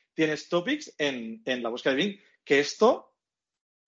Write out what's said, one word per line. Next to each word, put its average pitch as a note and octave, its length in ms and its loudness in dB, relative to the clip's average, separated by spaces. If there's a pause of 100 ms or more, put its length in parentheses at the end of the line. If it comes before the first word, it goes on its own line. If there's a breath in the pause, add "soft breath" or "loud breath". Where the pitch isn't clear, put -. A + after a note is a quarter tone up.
(140)
tienes D#3 340 0
Topics G3+ 500 -2
en, A#2 480 -4
en B2 180 -2
la A2+ 60 -4
búsqueda B2 260 0
de D3+ 100 2
Bing, G3+ 140 -6 (240 soft breath)
que C#3 160 4
esto, - 540 2 (760)